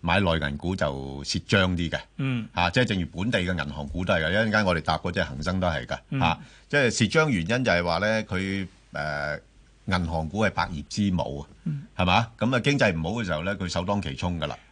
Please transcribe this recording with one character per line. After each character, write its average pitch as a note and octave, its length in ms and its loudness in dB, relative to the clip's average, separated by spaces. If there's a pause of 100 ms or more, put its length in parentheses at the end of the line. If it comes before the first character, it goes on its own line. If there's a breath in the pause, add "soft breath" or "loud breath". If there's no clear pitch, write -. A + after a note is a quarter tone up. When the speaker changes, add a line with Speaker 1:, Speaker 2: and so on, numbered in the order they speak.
Speaker 1:
買 F2 140 4
內 F2+ 100 2 (160)
銀 C#2+ 100 -4
股 F2 160 -2
就 C#2 520 -4
蝕 - 200 -4
章 F#2 300 4
啲 E2 140 -2
嘅。 D2 100 -4 (160)
Speaker 2:
嗯。 B2+ 400 -4
Speaker 1:
嚇， F2 160 2
即 B2+ 80 2
係 B2+ 60 4
正 G2+ 160 0
如 D#2+ 120 -2
本 F#2+ 160 -2
地 A#2+ 100 2
嘅 F2 260 -2
銀 C#2+ 80 -8
行 C#2+ 160 -8
股 E2 160 -4
都 G2 80 2
係 E2 120 2
嘅， E2 60 0
一 F#2 40 0 (120)
陣 G#2+ 40 0
間 G#2+ 140 4
我 F#2 80 4
哋 E2 60 2
答 D#2+ 180 0
嗰 F2+ 140 -4
隻 F#2 100 0
恒 C#2+ 220 -4
生 F2+ 160 0
都 F2+ 80 2
係 C#2+ 180 -2
嘅。 C#2 140 -6 (120)
Speaker 2:
嗯。 C#3 100 -2
Speaker 1:
嚇， - 180 2 (300 loud breath)
即 C#3+ 80 2
係 C3+ 120 4
蝕 A2 200 2
章 D#3 220 4
原 F#2+ 100 2
因 A#2 240 0
就 A2 60 4
係 F2 120 4
話 E2+ 140 2
呢， G#2+ 260 0
佢， F#2+ 440 -4 (260)
呃， D2 440 -4 (480)
銀 F2+ 220 0
行 D#2+ 220 -2
股 G#2 160 0
係 G2 60 4
百 E2+ 160 -2
業 D2+ 200 -8
之 G2+ 240 0
母 C#2+ 300 -2
啊， - 20 -10 (220)
Speaker 2:
嗯。 D3 180 -4 (140)
Speaker 1:
係 F2+ 80 2
嘛？ G#2 220 4 (120)
咁 B2 160 2
啊， A#2+ 60 4
經 C#3+ 180 2
濟 G#2 160 4
唔 E2 80 -2
好 D#2+ 60 0 (120)
嘅 G#2 40 -4
時 F2 80 -2
候 D#2 100 -2
呢， G2 140 -4
佢 F#2 100 -4
首 E2+ 160 -2
當 G2+ 180 0
其 D2+ 140 -6
衝 F2 240 -2
㗎 D2+ 80 -4
啦。 B1 100 -6 (140)